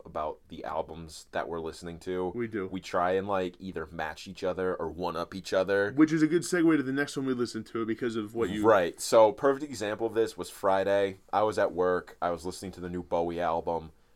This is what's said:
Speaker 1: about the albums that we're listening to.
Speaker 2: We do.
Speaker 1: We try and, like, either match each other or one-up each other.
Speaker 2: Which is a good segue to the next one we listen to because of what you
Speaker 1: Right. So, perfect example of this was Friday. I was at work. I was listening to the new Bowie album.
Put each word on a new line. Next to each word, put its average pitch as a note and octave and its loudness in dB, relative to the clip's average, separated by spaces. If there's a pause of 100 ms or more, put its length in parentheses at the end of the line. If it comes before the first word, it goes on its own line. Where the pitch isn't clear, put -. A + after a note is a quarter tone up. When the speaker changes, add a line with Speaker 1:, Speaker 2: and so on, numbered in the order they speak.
Speaker 1:
about D#2+ -6 (100)
the - -14
albums D#2+ -8
that C#2+ -4
we're E2 -6
listening E2 -10
to. F#2 -4
Speaker 2:
We A#2+ -6
do. G2 -6
Speaker 1:
We F#2+ -6
try F2+ 0
and, G2 0
like, F#2 -2
either E2+ -8
match D#2+ -8
each F#2+ -10
other F2+ -2
or E2 -6
one-up E2+ -6
each F#2 -8
other. G2 2
Speaker 2:
Which D3+ 6
is D#3+ 2
a D#3 4
good E3 0
segue E3 4
to C3+ 0
the C3 -4
next C#3+ -4
one C3+ -4
we C3 0
listen A#2 -4
to A2+ -4
because A2+ -4
of G#2+ -6
what A#2 -2
you G#2 -2
Speaker 1:
Right. F#2+ 6
So, C3 8
perfect C#3 0
example G#2+ -4
of G#2 -4
this A2 0
was F2 -8
Friday. G2 2 (160)
I G2+ 4
was G#2+ 0
at G2 2
work. F2+ 0
I F2 0
was E2+ -6
listening F#2 -8
to - -16
the F2+ -8
new F2+ -6
Bowie E2+ -2
album. E2 -2 (240)